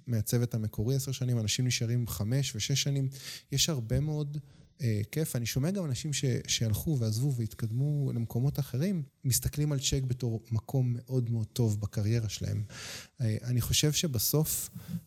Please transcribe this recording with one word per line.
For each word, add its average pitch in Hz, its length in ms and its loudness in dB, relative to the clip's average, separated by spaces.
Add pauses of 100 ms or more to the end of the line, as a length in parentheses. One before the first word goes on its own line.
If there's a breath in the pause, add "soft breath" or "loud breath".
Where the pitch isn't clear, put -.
מהצוות 120 480 0
המקורי 110 400 0
עשר 135 180 -2
שנים. 123 260 0
אנשים 113 280 0
נשארים 120 400 0
חמש 131 500 -2
ושש 131 260 0
שנים. 139 260 0 (440 loud breath)
יש 135 160 4
הרבה 127 320 2
מאוד... 151 380 -2 (420 loud breath)
אה, 110 200 2 (120)
כיף. 151 240 -2
אני 117 100 0
שומע 135 240 2
גם 196 140 -2
אנשים 143 280 -2
ש-, 139 120 -2 (220)
שהלכו 117 540 2
ועזבו 117 340 2
והתקדמו 127 800 0
למקומות 120 440 0
אחרים, 156 440 0 (220)
מסתכלים 143 480 2
על 139 80 0
צ'ק 139 260 0
בתור 123 440 -2
מקום 123 460 2
מאוד, 120 340 -2
מאוד 113 160 0
טוב 110 340 0
בקריירה 110 480 0
שלהם. 101 360 -4 (560 loud breath)
אה, 110 240 2
אני 123 160 2
חושב 147 320 2
שבסוף, 147 760 0 (360 loud breath)